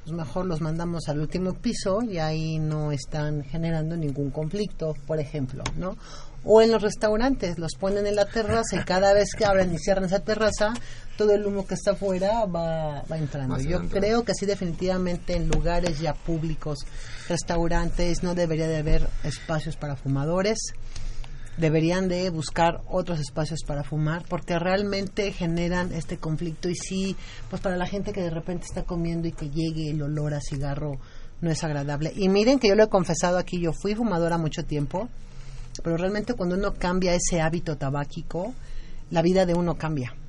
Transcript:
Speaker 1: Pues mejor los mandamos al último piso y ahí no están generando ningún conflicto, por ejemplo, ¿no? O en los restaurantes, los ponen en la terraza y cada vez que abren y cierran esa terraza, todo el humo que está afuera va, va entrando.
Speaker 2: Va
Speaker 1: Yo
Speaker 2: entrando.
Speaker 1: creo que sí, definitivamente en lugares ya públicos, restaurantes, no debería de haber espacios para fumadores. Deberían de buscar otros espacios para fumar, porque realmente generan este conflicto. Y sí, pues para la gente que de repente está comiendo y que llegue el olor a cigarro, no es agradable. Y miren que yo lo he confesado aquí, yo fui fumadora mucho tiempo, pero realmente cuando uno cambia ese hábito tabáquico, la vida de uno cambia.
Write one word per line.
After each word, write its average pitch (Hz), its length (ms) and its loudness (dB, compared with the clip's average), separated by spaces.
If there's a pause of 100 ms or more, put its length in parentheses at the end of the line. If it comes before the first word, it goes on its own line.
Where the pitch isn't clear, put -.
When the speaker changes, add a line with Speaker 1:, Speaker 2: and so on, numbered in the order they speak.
Speaker 1:
Pues 156 100 -8
mejor 170 300 -4
los 170 160 -2
mandamos 160 480 -2
al 147 120 0
último 180 340 -2
piso 214 480 0
y 208 160 -2
ahí 160 400 0
no 151 340 0
están 151 520 -2
generando 160 520 -2
ningún 143 340 -2
conflicto, 156 640 -2 (120)
por 160 120 -2
ejemplo, 135 460 -4 (140)
¿no? 185 180 -4 (480)
O 220 160 10
en 226 100 8
los 220 120 4
restaurantes, 214 760 0
los 160 220 -4
ponen 202 260 0
en 202 80 0
la 202 120 4
terraza 226 500 0
y 165 80 -2
cada 190 300 6
vez 202 220 6
que 220 100 2
abren 190 280 6
y 160 40 -2
cierran 190 260 2
esa 185 160 2
terraza, 214 540 2 (420)
todo 214 160 6
el 208 120 4
humo 202 220 -2
que - 80 -2
está 196 180 2
afuera 196 520 2
va, 160 680 -2
va 156 80 -2
entrando. 139 380 -2
Speaker 2:
Va 131 40 0
Speaker 1:
Yo 156 200 0
Speaker 2:
entrando. 175 80 -4 (100)
Speaker 1:
creo 220 260 2
que 202 100 0
sí, 196 120 -2
definitivamente 180 880 0
en 165 140 2
lugares 170 500 2
ya 156 160 0
públicos, 156 640 -2 (500)
restaurantes, 170 920 2
no 175 120 0
debería 160 340 0
de 160 80 0
haber 156 320 6 (160)
espacios 151 520 -2
para 143 200 -6
fumadores. 165 600 0 (1000)
Deberían 165 520 4
de 180 200 0
buscar 165 580 0
otros 165 320 -2
espacios 151 480 -2
para 143 160 -4
fumar, 151 460 -2
porque 175 300 -2
realmente 196 760 0
generan 175 640 0
este 165 240 -6
conflicto. 160 500 -4
Y 180 80 0
sí, 190 400 -4 (320)
pues 190 140 -6
para 185 160 -2
la 180 80 -2
gente 196 260 -4
que 196 100 -4
de 175 80 -2
repente 165 360 -6
está - 180 -6
comiendo 165 420 -2
y 165 60 -2
que 156 160 -8
llegue 160 420 -2
el 151 120 -2
olor 151 320 -2
a 143 80 -4
cigarro, 143 560 -4 (420)
no 170 100 0
es 160 140 -2
agradable. 147 500 -2
Y 190 140 2
miren 220 300 6
que 226 100 4
yo 196 60 8
lo 220 100 8
he 214 60 4
confesado 180 480 2
aquí, 180 200 -2
yo 170 140 0
fui 202 220 -2
fumadora 170 420 0
mucho 160 300 -2
tiempo, 151 420 -2 (760)
pero 165 140 0
realmente 208 380 0
cuando 180 220 0
uno 202 180 0
cambia 185 400 2
ese 175 260 2
hábito 160 380 0
tabáquico, 151 760 -4 (560)
la 170 120 4
vida 185 240 6
de 175 80 2
uno 170 220 2
cambia. 147 380 -4 (140)